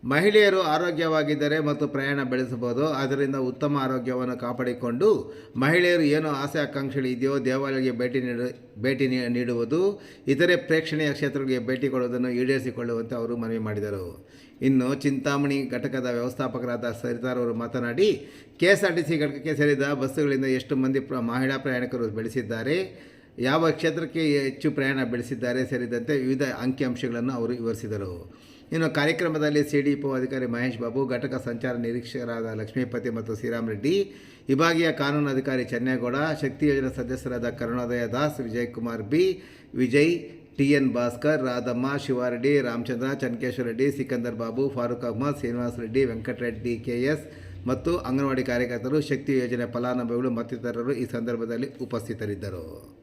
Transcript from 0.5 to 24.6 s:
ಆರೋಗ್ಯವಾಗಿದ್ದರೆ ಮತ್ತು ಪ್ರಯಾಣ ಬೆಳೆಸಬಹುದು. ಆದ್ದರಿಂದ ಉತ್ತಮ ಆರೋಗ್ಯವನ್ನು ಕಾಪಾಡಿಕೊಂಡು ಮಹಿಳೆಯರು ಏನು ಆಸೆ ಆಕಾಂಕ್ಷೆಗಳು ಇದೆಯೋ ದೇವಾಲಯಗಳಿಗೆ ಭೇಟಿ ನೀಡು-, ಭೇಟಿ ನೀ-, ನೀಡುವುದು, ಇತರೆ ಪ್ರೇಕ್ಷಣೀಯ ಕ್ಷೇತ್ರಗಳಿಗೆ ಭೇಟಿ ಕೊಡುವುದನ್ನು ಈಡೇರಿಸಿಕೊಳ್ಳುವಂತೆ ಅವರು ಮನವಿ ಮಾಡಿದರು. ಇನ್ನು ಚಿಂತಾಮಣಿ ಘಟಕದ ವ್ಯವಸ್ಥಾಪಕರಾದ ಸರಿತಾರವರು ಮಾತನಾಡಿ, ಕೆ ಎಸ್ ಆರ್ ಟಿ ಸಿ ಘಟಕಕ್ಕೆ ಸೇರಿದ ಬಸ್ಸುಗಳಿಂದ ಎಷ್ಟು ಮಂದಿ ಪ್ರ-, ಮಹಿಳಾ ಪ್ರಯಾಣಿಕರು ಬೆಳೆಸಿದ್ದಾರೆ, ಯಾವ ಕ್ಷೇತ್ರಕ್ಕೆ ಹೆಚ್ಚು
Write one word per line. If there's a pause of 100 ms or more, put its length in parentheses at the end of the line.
ಆರೋಗ್ಯವಾಗಿದ್ದರೆ
ಮತ್ತು
ಪ್ರಯಾಣ
ಬೆಳೆಸಬಹುದು.
ಆದ್ದರಿಂದ
ಉತ್ತಮ
ಆರೋಗ್ಯವನ್ನು
ಕಾಪಾಡಿಕೊಂಡು (220)
ಮಹಿಳೆಯರು
ಏನು
ಆಸೆ
ಆಕಾಂಕ್ಷೆಗಳು
ಇದೆಯೋ
ದೇವಾಲಯಗಳಿಗೆ
ಭೇಟಿ
ನೀಡು-,
ಭೇಟಿ
ನೀ-,
ನೀಡುವುದು, (260)
ಇತರೆ
ಪ್ರೇಕ್ಷಣೀಯ
ಕ್ಷೇತ್ರಗಳಿಗೆ
ಭೇಟಿ
ಕೊಡುವುದನ್ನು
ಈಡೇರಿಸಿಕೊಳ್ಳುವಂತೆ
ಅವರು
ಮನವಿ
ಮಾಡಿದರು. (340)
ಇನ್ನು
ಚಿಂತಾಮಣಿ
ಘಟಕದ
ವ್ಯವಸ್ಥಾಪಕರಾದ
ಸರಿತಾರವರು
ಮಾತನಾಡಿ, (320)
ಕೆ
ಎಸ್
ಆರ್
ಟಿ
ಸಿ
ಘಟಕಕ್ಕೆ
ಸೇರಿದ
ಬಸ್ಸುಗಳಿಂದ
ಎಷ್ಟು
ಮಂದಿ
ಪ್ರ-,
ಮಹಿಳಾ
ಪ್ರಯಾಣಿಕರು
ಬೆಳೆಸಿದ್ದಾರೆ, (360)
ಯಾವ
ಕ್ಷೇತ್ರಕ್ಕೆ
ಹೆಚ್ಚು